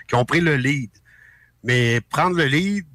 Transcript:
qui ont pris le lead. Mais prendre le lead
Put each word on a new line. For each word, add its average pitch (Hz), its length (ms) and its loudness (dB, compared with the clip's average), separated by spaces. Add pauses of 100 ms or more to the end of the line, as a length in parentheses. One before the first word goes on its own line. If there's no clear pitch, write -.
qui - 80 -6
ont 123 120 2
pris 165 140 0
le 160 160 2
lead. 131 340 -4 (760)
Mais 120 360 2
prendre 175 360 -2
le 165 80 2
lead 185 400 0 (100)